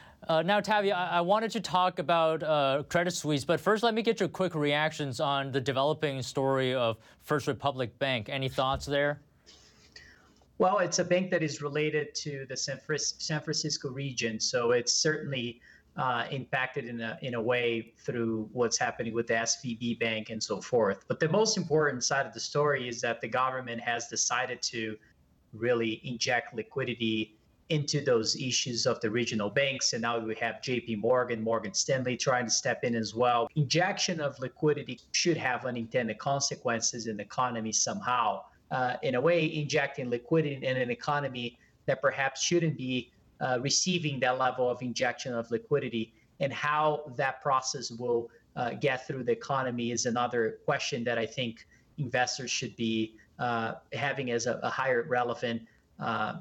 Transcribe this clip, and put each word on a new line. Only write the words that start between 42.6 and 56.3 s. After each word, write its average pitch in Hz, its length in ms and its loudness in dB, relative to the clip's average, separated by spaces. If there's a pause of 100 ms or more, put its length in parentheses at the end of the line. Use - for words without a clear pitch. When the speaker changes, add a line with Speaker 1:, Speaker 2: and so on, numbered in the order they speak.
Speaker 2:
be, 127 360 -4 (300)
uh, 127 200 0
receiving 143 580 0
that 127 200 2
level 127 280 2
of 120 140 0
injection 123 540 -2
of 117 160 -4
liquidity, 117 600 0 (280)
and 135 120 0
how 147 520 2 (120)
that 135 280 -2
process 131 480 0
will, 120 400 0 (240)
uh, 123 160 -2
get 131 340 -2
through 135 180 -6
the 117 80 0
economy 120 600 0
is 120 160 -2
another 117 580 0
question 135 380 -2
that 117 160 0
I 110 80 0
think 120 400 -6 (320)
investors 123 500 -2
should - 260 -4
be, 110 400 0 (220)
uh, 117 360 -2 (180)
having 120 400 -4
as 120 160 0
a, - 160 -2
a 117 60 0
higher 127 340 0
relevant, 120 580 -2 (380)
uh, 107 420 -2